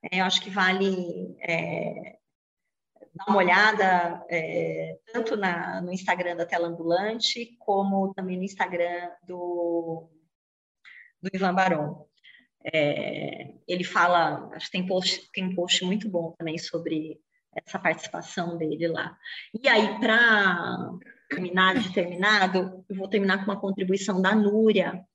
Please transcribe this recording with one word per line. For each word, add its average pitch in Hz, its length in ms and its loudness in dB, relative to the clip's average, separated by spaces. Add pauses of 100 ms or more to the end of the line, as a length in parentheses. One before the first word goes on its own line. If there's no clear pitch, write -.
É, 185 200 -4
eu 190 40 4
acho 196 160 0
que - 80 -12
vale, 185 920 -2
é, - 760 -6 (960)
dar 165 140 -12
uma 208 120 6
olhada, 185 920 4
é, 160 680 -2 (160)
tanto 226 240 -2
na, 180 440 -2
no 180 120 -6
Instagram 180 440 -2
da 170 100 -2
Tela 170 220 -2
Ambulante, 202 920 -2
como 196 560 0
também 185 240 -6
no 185 60 -4
Instagram 175 680 -4 (160)
do, 170 800 -4 (1120)
do 185 140 -8
Ivan 185 200 0
Barão. 165 520 0 (680)
É, - 800 -2 (140)
ele 180 180 -2
fala, 175 680 2
acho - 120 -12
que - 60 -14
tem 185 140 -4
post, 185 460 -2
tem 190 140 -6
um 185 100 -4
post 175 280 0
muito 202 240 -2
bom 170 300 -4
também 165 180 -6
sobre 160 640 -6 (460)
essa - 120 -8
participação 170 800 -4
dele 160 280 -4
lá. 156 300 -4 (440)
E 269 60 0
aí, 220 320 4
pra 202 920 4 (400)
terminar 185 500 2
de 190 120 -4
terminado, 185 960 2
eu 196 80 -8
vou 190 120 -6
terminar 196 300 2
com 196 120 -4
uma 196 100 -4
contribuição 190 600 0
da 190 140 4
Núria 208 680 4 (100)